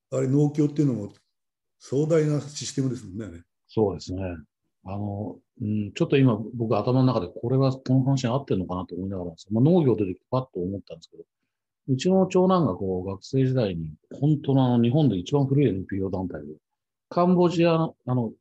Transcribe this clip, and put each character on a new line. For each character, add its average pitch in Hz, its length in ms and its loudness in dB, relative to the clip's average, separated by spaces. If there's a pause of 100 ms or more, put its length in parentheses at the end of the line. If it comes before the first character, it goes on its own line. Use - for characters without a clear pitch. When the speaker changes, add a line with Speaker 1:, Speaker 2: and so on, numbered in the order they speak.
(100)
Speaker 1:
ね。 131 80 -4
あ - 20 -2
れ、 131 80 -2
農 143 220 4
協 147 160 0
っ - 20 2
て 147 140 -2
い - 20 4
う 139 40 2
の 127 60 0
も 101 180 -8 (680)
壮 143 280 -2
大 156 200 2
な 147 140 0
シ - 260 -12
ス - 80 -10
テ 139 80 -2
ム 131 80 0
で 123 60 -6
す 104 100 -14
も 95 60 -16
ん 95 60 -10
ね、 113 60 -8
あ 95 60 -12
れ。 85 100 -16 (280)
Speaker 2:
そ 104 240 0
う - 20 -6
で 80 60 -10
す - 120 -12
ね。 92 100 -6 (640)
あ 92 120 -14
の、 101 400 -8 (240)
う - 40 -8
ん、 104 280 -4
ち - 80 -2
ょ - 20 2
っ 165 40 -8
と 147 100 2
今 131 180 6 (180)
僕 117 220 -2
頭 123 240 2
の 127 60 4
中 117 140 2
で 87 80 -6
こ - 200 -8
れ 131 80 0
は 131 160 2
こ 131 220 -2
の 131 80 4
話 131 220 0
に 117 60 2
合 123 60 0
っ 127 80 -4
て - 80 -4
る 101 80 0
の 90 60 -4
か 87 80 -6
な 90 100 -4
と 87 100 -14
思 90 120 -6
い - 20 -6
な 98 80 -6
が 90 80 -8
ら 87 60 -8
で 82 80 -18
す - 120 -20
ね、 107 80 -6
ま 117 40 6
あ、 151 100 6
農 180 140 4
業 117 100 4
出 107 80 0
て 92 80 -6
き 90 60 -10
て - 120 -20
パ 127 80 0
ッ - 20 0 (120)
と 92 80 -6
思 95 180 -4
っ - 80 -10
た 82 80 -14
ん 80 40 -20
で 82 40 -20
す - 80 -20
け - 60 -20
ど、 82 80 -20 (640)
う 131 80 2
ち 180 140 0
の 190 160 4
長 185 220 2
男 180 180 4
が 92 80 0
こ 92 260 -4
う 90 60 -8
学 98 180 -10
生 135 220 0
時 131 80 0
代 110 220 0
に 80 180 -8 (180)
本 147 300 0
当 143 100 -2
の 131 220 4
あ - 20 4
の 117 80 4
日 120 60 2
本 147 180 4
で 101 80 0
一 90 160 -6
番 143 140 2
古 139 180 2
い 127 40 4
エ 98 40 0
ヌ 95 140 -6
ピ - 100 -8
ー 95 80 -4
オ 95 60 -4
ー - 20 -8
団 92 160 -4
体 76 180 -12
で、 76 80 -14 (540)
カ 175 160 0
ン 180 120 4
ボ 175 120 4
ジ 165 180 2
ア 170 120 4
の、 160 180 -2 (100)
あ 127 80 -2
の、 120 260 -2